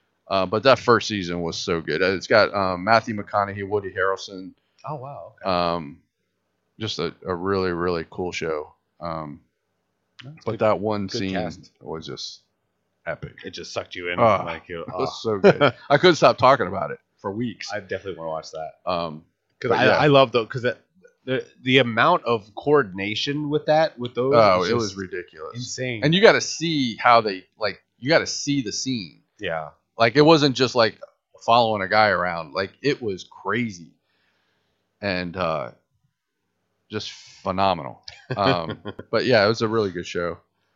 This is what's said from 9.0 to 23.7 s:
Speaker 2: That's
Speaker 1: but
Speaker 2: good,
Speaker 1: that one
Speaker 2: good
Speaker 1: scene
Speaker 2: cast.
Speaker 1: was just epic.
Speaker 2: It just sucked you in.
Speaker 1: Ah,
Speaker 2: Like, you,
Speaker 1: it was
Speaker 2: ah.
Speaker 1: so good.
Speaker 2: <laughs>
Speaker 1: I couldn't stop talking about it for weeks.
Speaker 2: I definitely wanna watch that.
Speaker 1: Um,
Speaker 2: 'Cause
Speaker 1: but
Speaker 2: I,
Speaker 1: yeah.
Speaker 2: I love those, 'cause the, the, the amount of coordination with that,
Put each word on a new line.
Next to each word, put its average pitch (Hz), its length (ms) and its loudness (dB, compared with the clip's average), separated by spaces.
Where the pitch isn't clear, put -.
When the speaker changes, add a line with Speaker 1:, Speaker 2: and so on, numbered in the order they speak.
Speaker 2:
That's 147 220 -20
Speaker 1:
but 113 80 -4
Speaker 2:
good, 113 80 -10
Speaker 1:
that 107 180 2
one 104 280 -4
Speaker 2:
good 104 120 -8
Speaker 1:
scene 95 140 -4
Speaker 2:
cast. 98 460 -8
Speaker 1:
was 78 280 -12
just - 340 -14
epic. 78 300 -10
Speaker 2:
It 95 60 -12
just 87 200 -14
sucked - 240 -10
you 87 160 -8
in. 90 80 -4
Speaker 1:
Ah, 107 260 4
Speaker 2:
Like, 82 220 -12
you, 85 140 -10
Speaker 1:
it - 60 -12
was 131 220 -6
Speaker 2:
ah. - 120 -12
Speaker 1:
so 110 160 -2
good. 151 240 4
Speaker 2:
<laughs> - 280 0
Speaker 1:
I 139 80 4
couldn't 175 180 4
stop 131 220 4
talking 127 300 4
about 85 240 -6
it - 60 -10
for 101 140 -8
weeks. 110 400 -8
Speaker 2:
I 104 100 -8
definitely 95 360 -8
wanna 80 140 -10
watch 80 200 -8
that. 78 380 -10
Speaker 1:
Um, 85 360 -6
Speaker 2:
'Cause 127 100 -4
Speaker 1:
but 113 100 2
Speaker 2:
I, 123 60 4
Speaker 1:
yeah. 101 120 4
Speaker 2:
I 147 100 4
love 135 240 6
those, 113 160 0
'cause 120 160 -8
the, 120 140 -4
the, 127 200 -4
the 127 180 4
amount 123 460 2
of 107 300 -4
coordination 139 960 -2
with 151 180 -2
that, 156 320 0